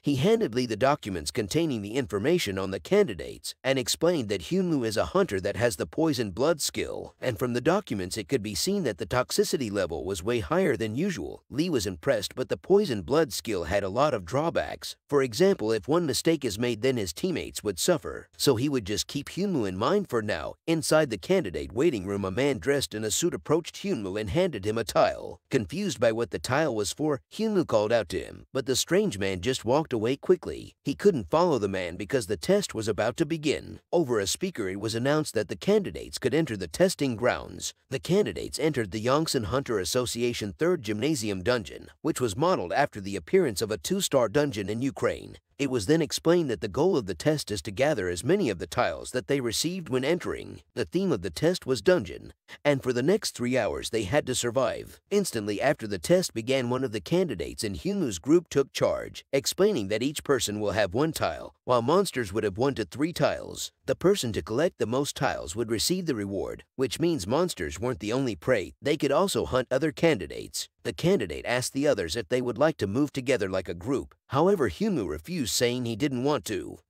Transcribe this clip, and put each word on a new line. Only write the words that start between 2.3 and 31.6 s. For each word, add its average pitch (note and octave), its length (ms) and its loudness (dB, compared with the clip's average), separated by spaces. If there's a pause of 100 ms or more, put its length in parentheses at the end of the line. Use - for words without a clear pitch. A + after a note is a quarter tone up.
on F#2+ 140 -4
the G2 80 -4
candidates D#2+ 720 0 (100)
and C3+ 140 2
explained D3 520 0
that G2 160 -2
Hyunwoo E3+ 420 2
is G#2+ 100 -2
a G2 80 2
hunter G#2 360 0
that G2 140 -2
has A#2 200 2
the G#2 100 -2
poison C3+ 460 0
blood C#3 300 0
skill, C#2 600 -6
and A#2+ 160 -2
from B2 160 -2
the B2 80 0
documents B2 560 0
it C3+ 100 -6
could C3 140 2
be G2+ 140 -6
seen F#3+ 300 0
that G#2+ 120 0
the A2 80 -6
toxicity B2+ 680 0
level F2 320 -2
was F2+ 200 -4
way A#2+ 160 0
higher D#3 360 0
than A2 200 -4
usual. G2+ 560 -4
Lee D#3 180 -2
was A#2+ 160 0
impressed, G#2 480 -2
but - 160 -6
the A2+ 80 -2
poison F3 460 2
blood C3+ 280 2
skill F#2 340 -4
had G2 180 0
a F#2+ 60 -2
lot C3 260 2
of F#2+ 100 -4
drawbacks. A#2 720 -4 (120)
For C#3+ 140 4
example, C3 500 2
if A2 160 0
one E3 200 2
mistake D3+ 360 2
is G2+ 140 -2
made, A#2+ 240 0
then C3 160 2
his G2 160 -4
teammates G#2+ 500 -4
would G2+ 140 -2
suffer, D#2+ 580 0
so C3+ 200 4
he C3 140 0
would B2+ 160 -2
just G2+ 200 -2
keep - 240 -8
Hyunwoo D#3+ 400 -2
in F#2 80 -4
mind D#3 320 2
for A#2 140 0
now. E2 320 -4 (100)
Inside D#3 460 2
the G2+ 80 -4
candidate F2+ 520 -2
waiting G#2 360 0
room, G2+ 180 -2
a F#2 60 -2
man B2+ 260 0
dressed C#3 380 -2
in A2 80 -4
a A2 80 -2
suit D#3+ 240 0
approached D3+ 400 -2
Hyunwoo G#2+ 440 -4
and A2 120 -4
handed D3+ 340 0
him A2 140 0
a A#2 40 0
tile. - 560 0 (120)
Confused C#3 480 -2
by A#2 120 6
what A2+ 200 -2
the F#2+ 80 -4
tile C#3 340 0
was G#2 180 -2
for, D3 300 -2 (100)
Hyunwoo G#3+ 360 0
called G#2+ 260 4
out A2 160 0
to F2 100 -4
him, G1+ 320 -12
but C3 140 -2
the C3 100 2
strange E3 440 0
man F#2+ 200 -2
just B2 240 -2
walked C3+ 280 4
away A#2 240 0
quickly. C#2 580 0 (120)
He E3+ 100 -2
couldn't D3 340 2
follow D#3+ 300 4
the G2+ 80 0